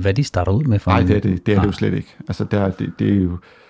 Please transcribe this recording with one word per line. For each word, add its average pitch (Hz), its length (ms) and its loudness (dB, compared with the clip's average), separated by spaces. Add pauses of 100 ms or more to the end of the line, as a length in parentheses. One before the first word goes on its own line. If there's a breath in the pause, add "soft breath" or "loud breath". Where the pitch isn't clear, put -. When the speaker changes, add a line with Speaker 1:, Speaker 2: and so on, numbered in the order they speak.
Speaker 1:
hvad 98 120 0
de 135 100 0
starter 87 280 -2
ud 117 120 2
med 110 160 2
for - 120 -2
Speaker 2:
Nej, 107 80 4
Speaker 1:
en? 90 80 2
Speaker 2:
det 104 100 4
er - 40 0
det, 101 100 0
det 90 60 -2 (140)
er 104 40 4
det - 0 -
Speaker 1:
Nej. 98 100 4
Speaker 2:
jo 101 60 0
slet 101 220 -2
ikke. 101 220 -8 (120)
Altså, - 160 -4
der, 98 280 0
det, 101 280 -6
det 107 100 0
er 101 60 4
jo, 90 220 0 (320 loud breath)